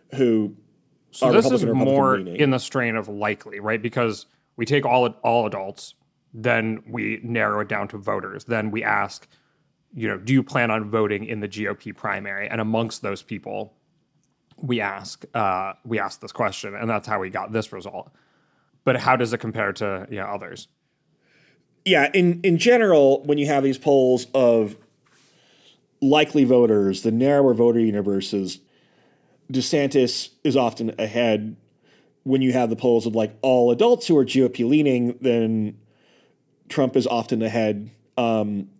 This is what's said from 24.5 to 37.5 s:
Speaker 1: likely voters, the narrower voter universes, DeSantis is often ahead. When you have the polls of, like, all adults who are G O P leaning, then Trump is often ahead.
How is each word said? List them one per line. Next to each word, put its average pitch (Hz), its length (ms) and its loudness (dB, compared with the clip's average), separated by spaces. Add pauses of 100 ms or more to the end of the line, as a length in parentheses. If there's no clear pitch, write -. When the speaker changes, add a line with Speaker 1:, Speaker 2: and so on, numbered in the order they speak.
Speaker 1:
likely 151 440 4
voters, 110 580 4
the 113 100 0
narrower 135 440 4
voter 120 240 4
universes, 101 800 -2 (920)
DeSantis 131 760 0 (140)
is 135 120 0
often 117 440 0
ahead. 110 560 -2 (680)
When 135 200 0
you 127 100 2
have 120 160 0
the 113 60 -2
polls 117 320 2
of, 110 80 -4
like, 110 260 -2
all 123 300 4
adults 233 360 2
who 170 80 4
are 135 100 6
G 131 180 2
O 123 60 4
P 123 140 -4
leaning, 123 580 2
then 113 560 0 (920)
Trump 131 260 0
is 127 120 2
often 113 340 -2
ahead. 107 480 -2 (260)